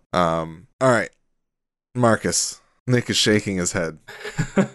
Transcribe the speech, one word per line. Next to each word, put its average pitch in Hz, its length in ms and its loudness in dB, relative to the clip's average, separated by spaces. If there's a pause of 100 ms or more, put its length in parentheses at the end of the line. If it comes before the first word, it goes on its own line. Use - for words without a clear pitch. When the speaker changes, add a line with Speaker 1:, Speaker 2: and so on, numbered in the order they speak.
(140)
Speaker 1:
Um, 82 540 -2 (140)
all 131 100 4
right, 107 180 0 (840)
Marcus. 113 680 0 (260)
Nick 123 220 2
is 104 80 0
shaking 104 400 2
his 87 160 -2
head. 82 300 -4
Speaker 2:
<laughs> - 40 -20 (680)